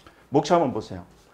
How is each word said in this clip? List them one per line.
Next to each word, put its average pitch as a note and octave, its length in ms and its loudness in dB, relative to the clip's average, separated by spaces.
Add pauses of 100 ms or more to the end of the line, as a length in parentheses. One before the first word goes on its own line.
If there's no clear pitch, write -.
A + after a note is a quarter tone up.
(280)
목차 D3+ 280 2
한번 D3 180 2
보세요. F#2+ 320 -10 (280)